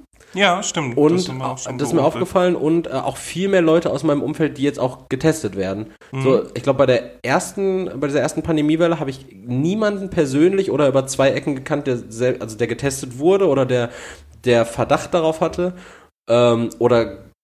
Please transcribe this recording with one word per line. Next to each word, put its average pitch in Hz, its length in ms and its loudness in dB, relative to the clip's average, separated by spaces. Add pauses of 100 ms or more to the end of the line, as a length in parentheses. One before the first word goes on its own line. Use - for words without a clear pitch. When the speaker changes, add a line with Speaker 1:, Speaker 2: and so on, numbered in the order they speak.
(340)
Speaker 1:
Ja, 180 300 2
stimmt. 135 340 -4
Speaker 2:
Und 151 180 4
Speaker 1:
Das 180 120 -2
haben 131 120 -10
wir 131 100 -6
auch 127 80 -8
schon 127 200 -10
Speaker 2:
das 139 120 -4
ist - 40 -2
mir 165 60 4
Speaker 1:
beobachtet. 160 220 2
Speaker 2:
aufgefallen 180 340 2
und, 165 320 0
äh, - 40 -8
auch 127 260 -4
viel 185 320 -4
mehr 190 120 4
Leute 165 280 4
aus 143 140 -2
meinem 151 180 2
Umfeld, 147 360 -2
die 131 40 -4
jetzt 143 180 0
auch - 300 -4
getestet 131 480 -2
werden. 98 300 -4 (260)
Speaker 1:
Mhm. 135 80 -6
Speaker 2:
So, 131 220 4 (100)
ich - 100 -10
glaub, 135 140 0
bei 139 80 4
der - 400 0
ersten, 185 640 -2 (100)
bei 147 80 -2
dieser 139 140 0
ersten 156 200 -2
Pandemiewelle 160 580 0
habe 143 100 -4
ich 131 160 -12 (200)
niemanden 190 640 -2
persönlich 170 640 2
oder 143 160 2
über 135 200 2
zwei 135 240 2
Ecken 139 240 -2
gekannt, 139 320 -4
der 127 100 0
sel-, 113 420 -2
also 110 160 -10
der 113 120 -2
getestet 127 500 -6
wurde 190 300 4
oder 135 180 2
der, 120 240 0 (560)
der 117 200 4
Verdacht - 480 -2
darauf 160 280 0
hatte, 175 320 -2 (560)
ähm, 117 400 4 (100)
oder 117 380 2 (260)